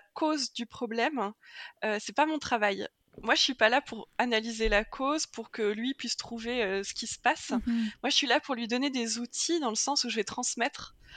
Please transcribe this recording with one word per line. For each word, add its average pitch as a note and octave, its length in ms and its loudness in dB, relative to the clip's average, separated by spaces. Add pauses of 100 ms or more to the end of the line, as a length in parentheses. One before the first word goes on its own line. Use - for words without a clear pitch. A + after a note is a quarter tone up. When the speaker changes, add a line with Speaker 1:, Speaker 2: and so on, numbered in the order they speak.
(140)
Speaker 1:
cause D4+ 400 -2
du A#3 120 -6
problème, A#3 640 -2 (520)
heu, G#3+ 160 0
c'est - 160 -10
pas D4+ 100 4
mon D#4 140 0
travail. G#3 480 0 (340)
Moi, A3+ 140 2
je - 60 4
suis C4+ 120 2
pas A3 160 6
là B3+ 100 6
pour - 380 -6
analyser A3 500 2
la G#3 160 4
cause, C#4+ 420 -2
pour - 240 -10
que - 120 -6
lui G#3+ 320 0
puisse - 240 -6
trouver, A#3 480 -4
heu, G3 180 0
ce - 100 -8
qui - 140 -8
se - 100 -8
passe. - 340 0
Speaker 2:
Mhm. A#3 380 0 (140)
Speaker 1:
Moi, A#3+ 60 2
je C#4 60 2
suis C#4 120 4
là B3 140 6
pour C4+ 140 -4
lui A#3 120 -2
donner B3+ 220 0
des A#3 300 -2
outils D#4+ 420 -2
dans B3+ 80 0
le G#3+ 60 0
sens C#4 280 0
où A#3+ 60 -4
je A3 80 -4
vais G#3 80 0
transmettre, - 680 -4 (220)